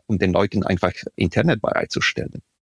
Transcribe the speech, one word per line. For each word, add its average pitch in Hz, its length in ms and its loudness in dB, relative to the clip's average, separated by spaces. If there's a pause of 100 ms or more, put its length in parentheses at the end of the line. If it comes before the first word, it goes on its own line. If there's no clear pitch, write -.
um 104 100 0
den 92 160 2
Leuten 101 300 2
einfach 90 280 0 (240)
Internet 110 460 2
bereitzustellen. - 800 -2 (260)